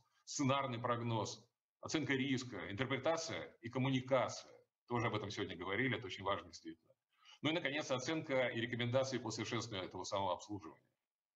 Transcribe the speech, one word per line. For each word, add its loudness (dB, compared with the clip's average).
сценарный 2
прогноз, 0
оценка 0
риска, 0
интерпретация 0
и -6
коммуникация. 2
Тоже 2
об 2
этом -2
сегодня -4
говорили, 0
это -6
очень -8
важно 0
действительно. -14
Ну 2
и, 2
наконец, 0
оценка 2
и -2
рекомендации 2
по -4
совершенствованию -2
этого -6
самого 0
обслуживания. -10